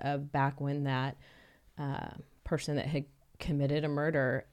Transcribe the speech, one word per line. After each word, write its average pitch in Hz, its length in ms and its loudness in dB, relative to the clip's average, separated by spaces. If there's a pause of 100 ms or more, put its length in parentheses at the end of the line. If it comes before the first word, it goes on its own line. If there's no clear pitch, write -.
of 143 320 -2
back 139 280 2
when 143 240 0
that, 131 320 0 (600)
uh, 139 300 -4 (360)
person 147 320 -2
that - 100 0
had 143 180 0 (340)
committed 147 460 2
a 151 40 0
murder, 143 640 2